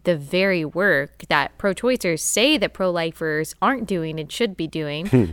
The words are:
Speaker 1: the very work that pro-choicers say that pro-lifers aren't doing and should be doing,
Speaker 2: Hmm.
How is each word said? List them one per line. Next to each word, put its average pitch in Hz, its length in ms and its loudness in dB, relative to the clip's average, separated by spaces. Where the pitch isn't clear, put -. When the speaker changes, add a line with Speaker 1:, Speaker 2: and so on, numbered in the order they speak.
Speaker 1:
the 175 100 4
very 180 480 0
work 151 640 0
that 147 300 0
pro-choicers 196 640 0
say 285 360 2
that 196 160 0
pro-lifers 165 880 -2
aren't 233 240 0
doing 160 320 -4
and 151 140 -10
should 214 240 -2
be 165 100 -4
doing, 156 420 -6
Speaker 2:
Hmm. 127 260 6